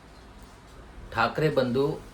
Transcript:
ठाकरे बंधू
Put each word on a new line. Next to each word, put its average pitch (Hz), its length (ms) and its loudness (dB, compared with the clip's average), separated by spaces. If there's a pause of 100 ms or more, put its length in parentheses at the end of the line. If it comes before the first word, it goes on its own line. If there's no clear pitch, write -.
(1120)
ठाकरे 117 380 4
बंधू 135 400 4 (220)